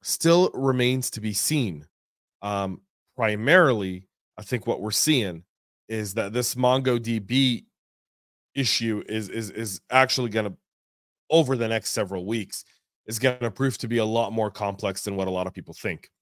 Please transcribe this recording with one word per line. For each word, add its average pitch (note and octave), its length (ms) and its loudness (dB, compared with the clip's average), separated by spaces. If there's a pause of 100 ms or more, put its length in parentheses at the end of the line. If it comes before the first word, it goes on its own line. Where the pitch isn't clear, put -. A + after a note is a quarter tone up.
Still F3 500 4
remains B2+ 580 2
to A2 100 -10
be G#2+ 100 -2
seen. G2 560 -2 (540)
Um, G2 400 -4 (340)
primarily, A2 920 4 (320)
I G#2+ 40 -12
think A#2 260 -4
what E2+ 140 0
we're G#2 100 -4
seeing G2+ 540 0 (420)
is G#2+ 280 -4
that G#2 180 -2
this A#2+ 220 -2
MongoDB B2 1120 0 (880)
issue A#2 540 -2
is, G#2+ 220 -6
is, A2 200 -6
is G2+ 300 -8 (100)
actually B2+ 400 4
gonna, G#2 280 -2 (720)
over C3+ 260 4
the A#2 140 0
next A2+ 220 -2
several F#2+ 340 -4
weeks, G#2+ 400 -6 (400)
is A2+ 120 -6
gonna B2 320 0
prove C3+ 280 -2
to A#2 100 -6
be A#2 120 0
a A2 60 2
lot A2 280 0
more G#2+ 180 0
complex G2 540 -4
than G2+ 100 -4
what F#2+ 140 -2
a - 20 -2
lot F#2 160 -2
of F2+ 60 -8
people E2 200 -14
think. - 380 -8 (100)